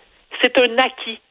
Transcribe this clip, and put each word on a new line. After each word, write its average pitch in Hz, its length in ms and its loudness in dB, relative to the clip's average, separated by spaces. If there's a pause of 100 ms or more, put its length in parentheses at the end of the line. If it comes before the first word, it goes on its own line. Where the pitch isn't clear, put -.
(420)
c'est 247 180 2
un 240 180 2
acquis. 240 420 -2 (120)